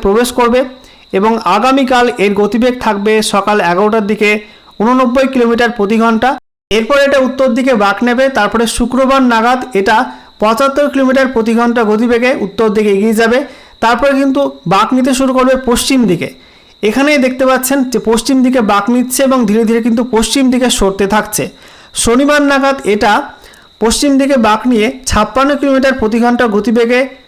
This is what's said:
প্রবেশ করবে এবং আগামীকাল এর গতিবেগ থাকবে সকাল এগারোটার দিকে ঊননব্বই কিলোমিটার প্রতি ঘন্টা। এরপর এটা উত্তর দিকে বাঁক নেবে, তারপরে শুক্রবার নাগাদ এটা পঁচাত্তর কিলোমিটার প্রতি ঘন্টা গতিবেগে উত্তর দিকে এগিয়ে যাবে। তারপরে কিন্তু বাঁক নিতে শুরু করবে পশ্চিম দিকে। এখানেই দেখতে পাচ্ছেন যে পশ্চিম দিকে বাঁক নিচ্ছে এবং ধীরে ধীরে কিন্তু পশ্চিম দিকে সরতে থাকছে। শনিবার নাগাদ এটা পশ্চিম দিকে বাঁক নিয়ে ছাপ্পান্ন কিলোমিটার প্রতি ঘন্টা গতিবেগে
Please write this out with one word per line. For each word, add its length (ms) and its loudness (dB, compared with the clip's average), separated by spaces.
প্রবেশ 320 0
করবে 220 2
এবং 140 2
আগামীকাল 500 2
এর 160 2
গতিবেগ 340 0
থাকবে 280 -2
সকাল 240 0
এগারোটার 400 0
দিকে 180 0
ঊননব্বই 520 2
কিলোমিটার 440 0
প্রতি 260 0
ঘন্টা। 260 0
এরপর 260 0
এটা 100 2
উত্তর 200 0
দিকে 160 0
বাঁক 140 0
নেবে, 180 2
তারপরে 280 0
শুক্রবার 440 0
নাগাদ 280 0
এটা 180 2
পঁচাত্তর 540 0
কিলোমিটার 400 2
প্রতি 260 0
ঘন্টা 300 0
গতিবেগে 420 0
উত্তর 300 -2
দিকে 200 0
এগিয়ে 260 0
যাবে। 160 2
তারপরে 380 0
কিন্তু 200 0
বাঁক 220 2
নিতে 240 0
শুরু 180 0
করবে 180 2
পশ্চিম 300 0
দিকে। 180 -4
এখানেই 420 0
দেখতে 240 -2
পাচ্ছেন 280 0
যে 80 -2
পশ্চিম 360 0
দিকে 140 2
বাঁক 220 0
নিচ্ছে 340 -2
এবং 120 2
ধীরে 200 2
ধীরে 180 0
কিন্তু 140 0
পশ্চিম 280 0
দিকে 140 0
সরতে 340 0
থাকছে। 300 -4
শনিবার 380 2
নাগাদ 260 0
এটা 200 0
পশ্চিম 280 0
দিকে 140 2
বাঁক 140 0
নিয়ে 160 2
ছাপ্পান্ন 500 0
কিলোমিটার 400 2
প্রতি 240 0
ঘন্টা 220 0
গতিবেগে 460 2